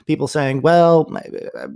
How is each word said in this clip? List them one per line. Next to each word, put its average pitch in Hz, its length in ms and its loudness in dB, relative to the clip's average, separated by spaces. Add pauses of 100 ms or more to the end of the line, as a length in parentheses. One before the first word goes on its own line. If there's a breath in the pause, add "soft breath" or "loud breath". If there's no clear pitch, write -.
People 151 220 -2
saying, 135 340 -4
"Well," 165 540 4
I, - 480 -12 (100)